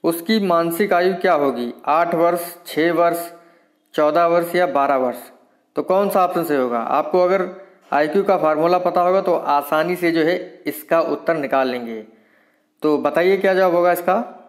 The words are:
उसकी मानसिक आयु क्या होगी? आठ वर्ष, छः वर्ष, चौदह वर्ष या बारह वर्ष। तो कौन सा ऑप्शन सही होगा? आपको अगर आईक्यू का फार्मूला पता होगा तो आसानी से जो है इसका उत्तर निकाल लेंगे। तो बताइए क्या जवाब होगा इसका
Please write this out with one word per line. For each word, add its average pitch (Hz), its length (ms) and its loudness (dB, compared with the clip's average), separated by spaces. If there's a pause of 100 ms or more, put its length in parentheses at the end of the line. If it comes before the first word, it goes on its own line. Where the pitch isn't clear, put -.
उसकी 170 360 0
मानसिक 170 520 0
आयु 180 220 2
क्या 185 200 0
होगी? 123 380 -2 (140)
आठ 170 280 0
वर्ष, 170 400 0 (120)
छः 165 260 0
वर्ष, 170 380 0 (640)
चौदह 156 320 2
वर्ष 170 280 0
या 180 140 2
बारह 139 280 2
वर्ष। 127 220 -2 (580)
तो 147 60 -4
कौन 190 280 0
सा 196 140 2
ऑप्शन 175 200 -2
सही 151 120 -2
होगा? 123 220 0
आपको 147 420 0
अगर 185 280 2 (440)
आईक्यू 151 320 2
का 196 140 2
फार्मूला 156 400 2
पता 180 220 0
होगा 180 200 2
तो 180 140 0
आसानी 156 600 -2
से 170 160 0
जो 165 120 2
है 175 120 0 (300)
इसका - 360 -2
उत्तर 151 340 -2
निकाल 135 320 0
लेंगे। 117 340 -8 (800)
तो 151 160 2
बताइए 165 380 2
क्या 190 180 0
जवाब 185 200 2
होगा 175 180 4
इसका 180 280 0 (280)